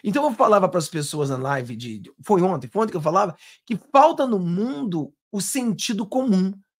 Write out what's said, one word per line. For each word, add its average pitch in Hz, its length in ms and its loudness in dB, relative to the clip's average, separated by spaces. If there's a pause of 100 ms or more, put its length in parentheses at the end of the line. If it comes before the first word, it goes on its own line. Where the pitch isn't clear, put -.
Então 208 200 0
eu 294 80 2
falava 208 360 4
pras 156 200 -2
pessoas 147 420 -4
na 131 60 -4
live 127 380 -4
de, 113 240 -10
de, 92 140 -18 (100)
foi 196 180 2
ontem, 170 280 0
foi 202 140 -2
ontem 220 100 -2
que - 40 -8
eu 160 60 -4
falava, 175 340 0 (300)
que 220 100 -4 (140)
falta 294 380 6
no 220 100 0
mundo 185 760 -4 (200)
o 202 80 -4
sentido 226 680 -2
comum. 202 460 0 (260)